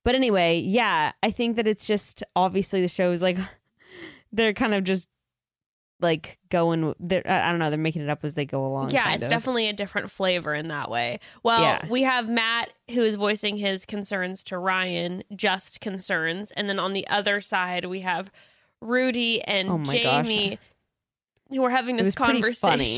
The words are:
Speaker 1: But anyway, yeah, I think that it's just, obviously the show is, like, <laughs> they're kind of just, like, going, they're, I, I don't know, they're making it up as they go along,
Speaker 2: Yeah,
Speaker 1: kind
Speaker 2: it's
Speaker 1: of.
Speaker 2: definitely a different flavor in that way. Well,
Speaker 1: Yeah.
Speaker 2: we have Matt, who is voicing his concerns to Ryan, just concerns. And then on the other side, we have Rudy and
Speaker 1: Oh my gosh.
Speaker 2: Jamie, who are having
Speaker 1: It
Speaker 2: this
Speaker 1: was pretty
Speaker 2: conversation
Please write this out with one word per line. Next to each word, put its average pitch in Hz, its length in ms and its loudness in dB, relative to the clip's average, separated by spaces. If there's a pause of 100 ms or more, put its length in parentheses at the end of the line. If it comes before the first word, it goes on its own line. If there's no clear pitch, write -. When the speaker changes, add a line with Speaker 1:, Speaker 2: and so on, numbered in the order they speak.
Speaker 1:
But 247 120 2
anyway, 190 440 4
yeah, 185 520 2 (100)
I 208 100 2
think 233 260 -2
that 220 100 0
it's 214 180 0
just, - 380 -2 (120)
obviously 185 460 2
the 180 60 2
show 180 240 2
is, 175 100 0
like, 180 160 2
<laughs> - 960 -14
they're 220 220 2
kind 226 200 0
of 196 100 2
just, 185 260 -2 (920)
like, 165 400 0 (100)
going, 165 500 2
they're, 175 300 0
I, - 180 2
I 175 40 2
don't 170 80 2
know, 156 100 2
they're 151 80 0
making 156 240 -2
it 147 80 -4
up 147 140 -4
as 151 100 -4
they 147 120 -2
go 135 200 -2
along, 135 240 -2
Speaker 2:
Yeah, 247 140 2
Speaker 1:
kind 180 140 0
Speaker 2:
it's 233 80 -4
Speaker 1:
of. - 40 0
Speaker 2:
definitely 233 380 0
a 208 60 -2
different 202 360 -6
flavor 180 460 -2
in 156 140 -4
that 147 200 -6
way. 117 300 -2 (240)
Well, 226 180 4
Speaker 1:
Yeah. - 280 2
Speaker 2:
we 254 140 0
have 247 240 0
Matt, 226 460 0 (160)
who 240 140 2
is 214 120 2
voicing 208 420 0
his 196 280 -2
concerns 190 600 -6
to 185 120 -8
Ryan, 180 680 -2 (120)
just - 440 -2
concerns. 185 720 -4
And 202 160 -4
then 196 120 -2
on 185 140 -2
the 196 140 -4
other 202 320 0
side, 180 460 -2
we 185 140 -6
have 185 320 -4 (500)
Rudy 240 640 0
and 190 260 -2
Speaker 1:
Oh 180 80 2
my 139 240 0
gosh. - 260 2
Speaker 2:
Jamie, 214 300 0 (920)
who 262 140 0
are 247 40 2
having 247 280 0
Speaker 1:
It - 20 2
Speaker 2:
this 190 80 4
Speaker 1:
was 196 80 0
pretty 240 180 2
Speaker 2:
conversation 202 640 2